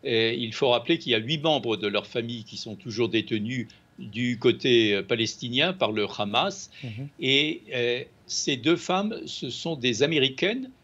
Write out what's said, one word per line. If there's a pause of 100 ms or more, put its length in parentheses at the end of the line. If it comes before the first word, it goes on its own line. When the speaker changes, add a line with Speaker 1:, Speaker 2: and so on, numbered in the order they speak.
Speaker 1:
eh,
il
faut
rappeler
qu'il
y
a
huit
membres
de
leur
famille
qui
sont
toujours
détenus (300)
du
côté,
euh,
palestinien
par
le (100)
Hamas. (100)
Speaker 2:
Mhm. (120)
Speaker 1:
Et, (120)
euh, (220)
ces
deux
femmes,
ce
sont
des
Américaines (140)